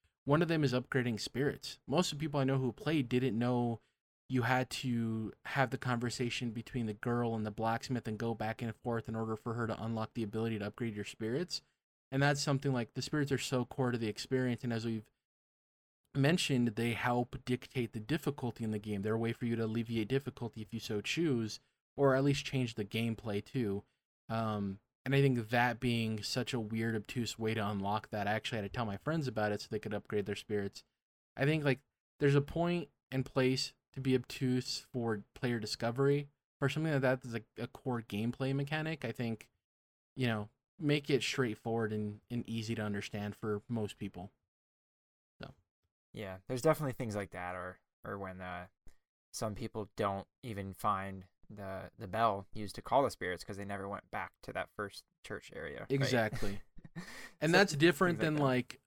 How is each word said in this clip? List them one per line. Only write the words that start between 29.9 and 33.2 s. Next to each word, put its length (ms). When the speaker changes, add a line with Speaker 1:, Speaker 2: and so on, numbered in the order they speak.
Speaker 1:
upgrade 320
their 100
spirits. 480
I 80
think, 200
like, 160
there's 160
a 40
point 480
and 160